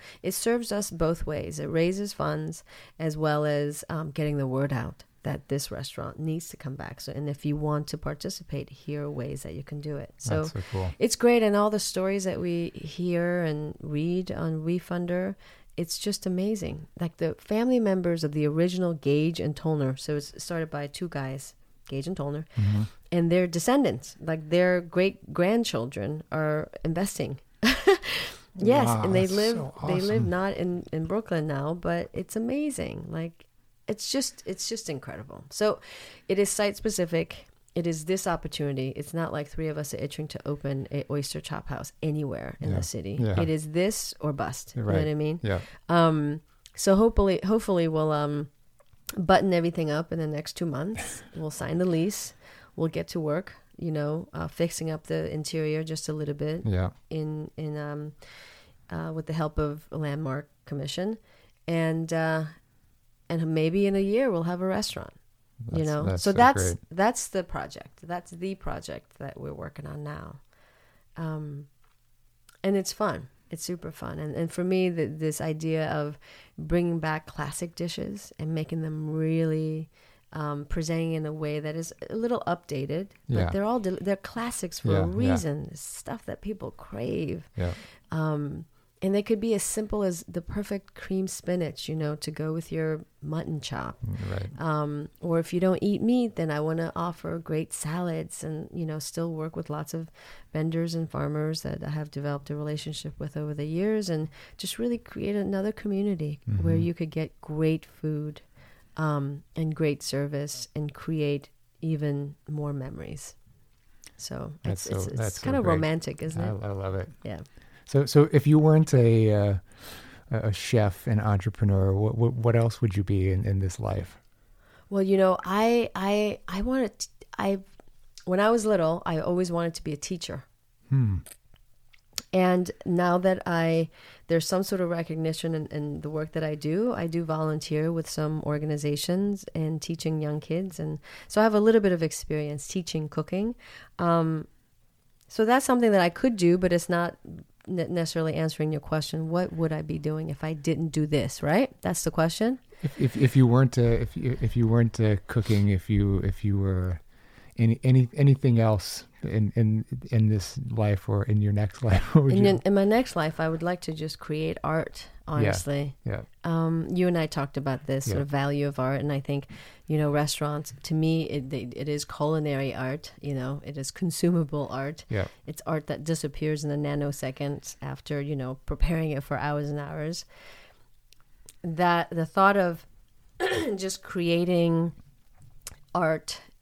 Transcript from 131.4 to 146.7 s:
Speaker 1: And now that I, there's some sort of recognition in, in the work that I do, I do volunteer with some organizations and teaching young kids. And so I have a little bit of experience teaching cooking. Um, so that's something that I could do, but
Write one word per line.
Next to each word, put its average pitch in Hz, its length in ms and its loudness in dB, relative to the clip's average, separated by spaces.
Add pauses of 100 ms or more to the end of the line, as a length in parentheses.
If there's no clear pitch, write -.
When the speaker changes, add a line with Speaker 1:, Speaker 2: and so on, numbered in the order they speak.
Speaker 1:
And 185 360 4 (160)
now 175 340 4
that 185 260 2
I, 165 440 2 (380)
there's 165 180 2
some 190 180 0
sort 190 180 -2
of 175 80 0
recognition 160 640 -2
in, 156 120 -4
in 147 340 -6
the 151 80 -8
work 156 240 -6
that 160 100 -2
I 151 120 -2
do, 165 380 0
I - 140 -2
do 165 160 -2
volunteer 156 680 0
with 165 180 -2
some 156 340 -2
organizations 151 1000 -2 (100)
and 160 260 -2
teaching 160 400 -2
young 151 200 -2
kids. 180 380 -4
And 156 200 -6 (300)
so - 100 2
I 214 60 8
have 220 100 6
a 208 60 8
little 226 180 8
bit 196 140 4
of 165 100 2
experience 147 640 -4
teaching 165 400 -4
cooking. 190 480 -2 (420)
Um, 165 500 2 (800)
so - 160 2
that's 247 200 6
something 240 280 6
that 190 80 8
I 175 80 6
could 240 260 2
do, 175 220 6
but 180 160 4